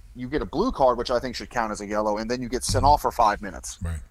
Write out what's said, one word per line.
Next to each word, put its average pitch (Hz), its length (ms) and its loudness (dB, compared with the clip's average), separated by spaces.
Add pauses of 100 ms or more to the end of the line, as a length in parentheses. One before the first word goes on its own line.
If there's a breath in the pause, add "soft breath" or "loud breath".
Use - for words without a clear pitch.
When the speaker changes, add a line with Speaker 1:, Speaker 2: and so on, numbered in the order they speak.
(160)
Speaker 1:
you 123 140 -8
get 143 120 0
a - 40 -4
blue 180 260 0
card, 127 260 4
which 123 140 -2
I 123 80 2
think 123 160 -6
should 104 140 -10
count 113 220 -2
as 98 100 -6
a 104 60 -8
yellow, 104 300 0
and 110 140 -4
then 127 100 -2
you 120 80 -6
get 120 140 -4
sent 127 200 2
Speaker 2:
Mm-hmm. 143 100 8
Speaker 1:
off 143 80 2
for 120 100 0
five 107 300 2
minutes. - 400 -10
Speaker 2:
Right. 82 180 -4 (120)